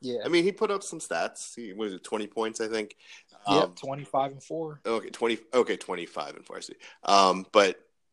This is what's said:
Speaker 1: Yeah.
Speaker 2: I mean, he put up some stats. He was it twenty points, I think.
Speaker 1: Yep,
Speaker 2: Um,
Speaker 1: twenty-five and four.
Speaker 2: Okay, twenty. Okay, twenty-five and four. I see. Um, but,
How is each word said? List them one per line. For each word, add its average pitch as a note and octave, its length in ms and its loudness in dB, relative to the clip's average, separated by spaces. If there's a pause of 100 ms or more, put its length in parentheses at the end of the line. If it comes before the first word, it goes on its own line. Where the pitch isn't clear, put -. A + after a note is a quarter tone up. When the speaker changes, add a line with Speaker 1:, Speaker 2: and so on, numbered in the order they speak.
Speaker 1:
Yeah. B2 240 -6
Speaker 2:
I - 20 -4
mean, E3+ 160 2
he G3 80 2
put - 200 -2
up G2 120 -6
some E3 160 -12
stats. - 560 -6
He A#2 180 -12
was G#2 200 -6
it F2+ 100 -12
twenty G#2+ 240 -6
points, A2 320 -6
I A2+ 80 -4
think. A2 300 -6 (500)
Speaker 1:
Yep, G2+ 220 4
Speaker 2:
Um, - 60 -20
Speaker 1:
twenty-five C#3 560 -4
and C3+ 120 -18
four. D#3 420 -8
Speaker 2:
Okay, A2+ 260 -2
twenty. A#2 280 0 (140)
Okay, A2 240 4
twenty-five E2+ 580 -8
and - 100 -18
four. - 120 -14
I - 20 -12
see. - 160 -14 (280)
Um, F#2+ 500 6
but, G2 340 4 (240)